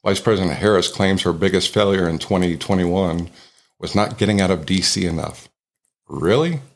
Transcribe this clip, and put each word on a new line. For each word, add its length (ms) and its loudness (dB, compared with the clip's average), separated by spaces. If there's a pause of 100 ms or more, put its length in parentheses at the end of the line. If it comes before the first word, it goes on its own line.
Vice 200 0
President 320 2
Harris 340 2
claims 360 0
her 100 0
biggest 400 0
failure 340 2
in 120 -2
twenty 360 0
twenty-one 760 -2 (500)
was 160 -10
not 220 0
getting 220 2
out 100 2
of 160 -2
D 160 0
C 240 -2
enough. 440 -6 (580)
Really? 540 0 (140)